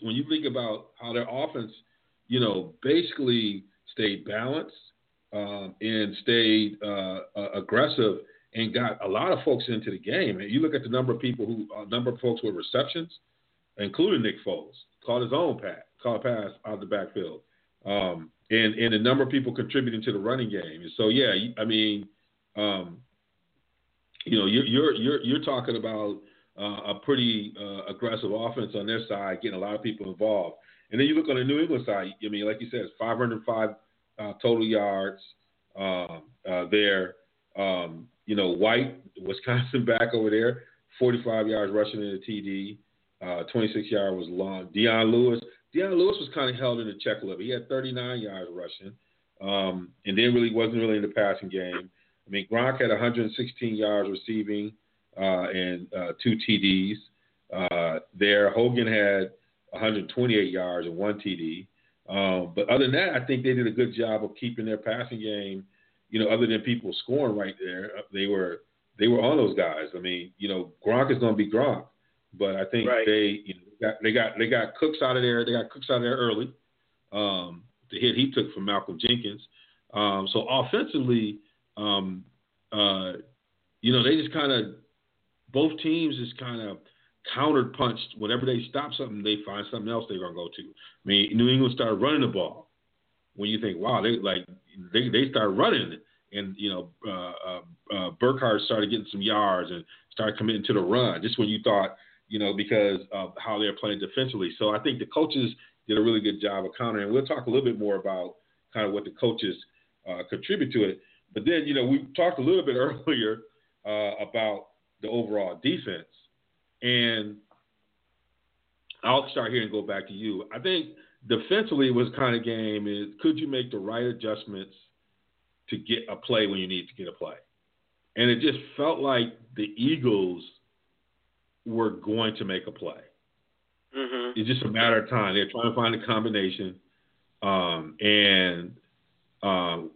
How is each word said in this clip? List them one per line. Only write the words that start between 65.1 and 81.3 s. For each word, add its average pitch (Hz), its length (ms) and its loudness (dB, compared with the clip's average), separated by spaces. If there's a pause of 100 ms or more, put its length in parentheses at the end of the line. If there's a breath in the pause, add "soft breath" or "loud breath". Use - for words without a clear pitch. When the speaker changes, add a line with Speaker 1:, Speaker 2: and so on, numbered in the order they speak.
Speaker 1:
game, 101 440 -6 (460)
you 110 100 0
know, 110 100 4
other 113 180 4
than 110 140 2
people 120 300 -2 (120)
scoring 123 340 0
right 98 160 -4 (100)
there. 92 320 -8
Uh, 104 60 -10 (100)
they 98 140 -2
were, 92 360 0 (360)
they 107 100 4
were 120 140 6
on 139 160 4
those 120 180 4
guys. 80 400 0
I 90 40 -10
mean, 90 400 -6
you 101 100 -4
know, 92 220 -4 (120)
Gronk 127 280 4
is 123 80 2
gonna 117 160 4
be 101 160 2
Gronk, 120 340 2 (480)
but 98 220 0
I 95 100 -2
think 117 240 0
Speaker 2:
Right. 117 160 2
Speaker 1:
they, 104 400 4
you 95 80 -10
know, 90 80 -20 (200)
got, 107 200 0
they 110 100 2
got, - 260 2
they 117 100 2
got 113 280 0
Cooks 156 260 0
out 127 160 2
of 123 60 2
there. 120 220 2
They 120 60 -2
got 117 180 0
Cooks - 200 -16
out 131 80 4
of 120 60 0
there 120 140 0
early. 117 360 0 (580)
Um, 95 520 -4 (280)
the 101 80 -8
hit 117 160 4
he 135 160 2
took - 220 0
from 98 120 -8
Malcolm 98 340 -2
Jenkins. 113 420 0 (520 soft breath)
Um, 98 380 0
so 113 160 0
offensively, 123 920 0 (380 soft breath)